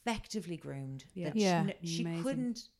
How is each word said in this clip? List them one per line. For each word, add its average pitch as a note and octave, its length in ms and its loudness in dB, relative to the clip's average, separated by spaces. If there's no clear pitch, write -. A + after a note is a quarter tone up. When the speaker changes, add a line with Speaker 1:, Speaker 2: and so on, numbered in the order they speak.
Speaker 1:
effectively F#3+ 520 -2
groomed C3+ 560 -8
Speaker 2:
Yeah. F3 160 -4
Speaker 1:
that - 80 -2
she G#3 60 6
Speaker 3:
Yeah. F3 160 6
Speaker 1:
n-, E3 140 2
she E3 140 0
Speaker 2:
Amazing. E3 220 -2
Speaker 1:
couldn't B3 460 -2